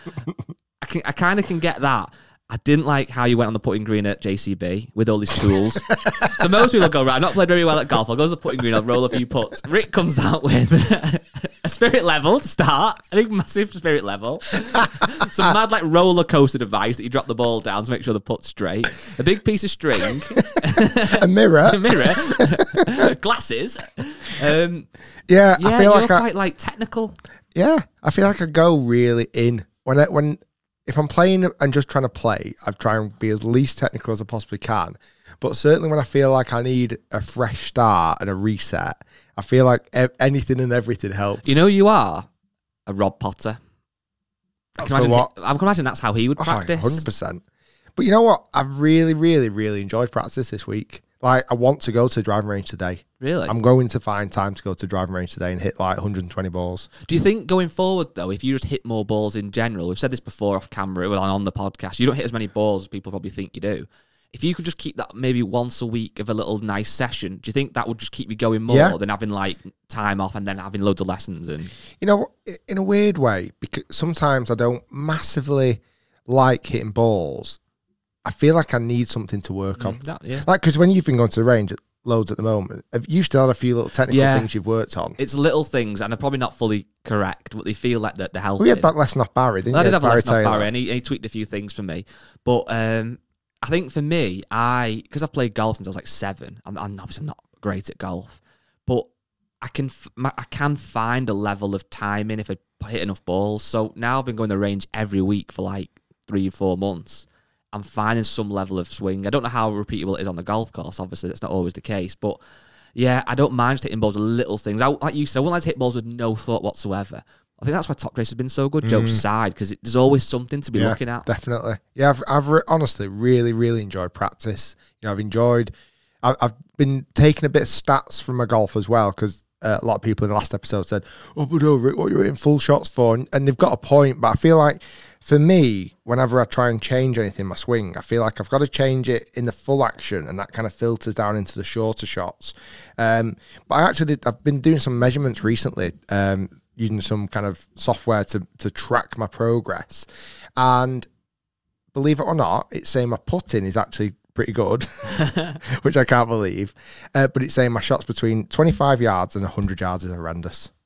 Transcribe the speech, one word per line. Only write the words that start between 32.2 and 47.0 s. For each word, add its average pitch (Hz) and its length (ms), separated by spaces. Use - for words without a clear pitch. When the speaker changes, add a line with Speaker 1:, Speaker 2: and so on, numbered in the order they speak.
Speaker 2:
I 104 60
try 110 260
and 107 200
be 110 120
as 107 140
least 127 360
technical 117 340
as 104 80
I 107 40
possibly 101 340
can. 104 360
But - 160
certainly 160 320
when 151 100
I 135 40
feel 135 280
like 131 220
I 120 80
need 123 360
a 107 100
fresh - 460
start 92 540
and 95 80
a 98 60
reset, 95 640
I 101 40
feel 127 240
like 123 160
e-, 127 140
anything 131 420
and 123 100
everything 113 400
helps. 101 360
Speaker 1:
You 139 80
know 165 120
you 196 200
are? 104 400
A 101 60
Rob 98 260
Potter. 107 380
I - 60
can - 40
Speaker 2:
For 135 80
Speaker 1:
imagine 123 160
Speaker 2:
what? 120 260
Speaker 1:
he, 92 60
I 107 100
can 143 80
imagine 190 240
that's 131 140
how 107 140
he 113 160
would 143 100
Speaker 2:
Oh, 156 40
Speaker 1:
practice. 170 380
Speaker 2:
hundred 151 240